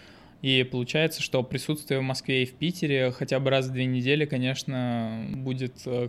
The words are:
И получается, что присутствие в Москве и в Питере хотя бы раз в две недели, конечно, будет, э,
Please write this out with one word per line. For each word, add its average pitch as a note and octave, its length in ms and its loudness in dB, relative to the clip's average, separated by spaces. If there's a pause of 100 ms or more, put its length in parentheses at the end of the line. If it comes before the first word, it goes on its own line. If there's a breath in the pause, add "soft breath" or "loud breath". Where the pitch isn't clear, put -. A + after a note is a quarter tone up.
(420 loud breath)
И C3 220 4
получается, C3+ 580 0
что C3 220 2
присутствие C#3+ 560 -2
в C3 40 -2
Москве C3 400 0
и - 20 0
в B2+ 80 -8
Питере C#3+ 580 0
хотя C3 280 0
бы C3+ 100 2
раз C3 180 4
в C3 40 -4
две B2+ 140 0
недели, C3 400 2
конечно, B2+ 1080 -2
будет, C3 540 -4
э, B2 240 0